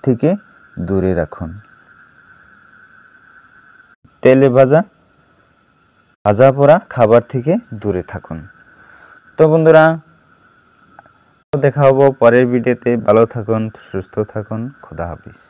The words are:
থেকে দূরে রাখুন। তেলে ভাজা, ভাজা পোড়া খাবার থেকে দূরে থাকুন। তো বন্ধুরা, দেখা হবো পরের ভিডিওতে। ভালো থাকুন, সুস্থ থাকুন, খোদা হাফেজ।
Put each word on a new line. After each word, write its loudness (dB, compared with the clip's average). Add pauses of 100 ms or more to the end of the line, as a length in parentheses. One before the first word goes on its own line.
থেকে -2 (480)
দূরে -4
রাখুন। -10 (2750)
তেলে 4
ভাজা, 4 (1500)
ভাজা 4
পোড়া 4 (160)
খাবার 4 (120)
থেকে -4 (280)
দূরে -6
থাকুন। -16 (1000)
তো 2
বন্ধুরা, 4 (1700)
দেখা -2
হবো 4 (160)
পরের 4
ভিডিওতে। -2 (140)
ভালো 2 (100)
থাকুন, -6 (260)
সুস্থ -12 (180)
থাকুন, -12 (220)
খোদা -12
হাফেজ। -20 (100)